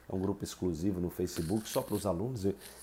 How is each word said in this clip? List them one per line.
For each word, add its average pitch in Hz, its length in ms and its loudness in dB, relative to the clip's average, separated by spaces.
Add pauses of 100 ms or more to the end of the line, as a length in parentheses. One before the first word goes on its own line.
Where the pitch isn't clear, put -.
é - 60 -4
um 95 40 2
grupo 98 240 2
exclusivo 92 560 0
no 87 120 0
Facebook, 90 580 0
só 135 140 0
pros 104 240 0
alunos 98 400 0
e, 98 100 2 (260)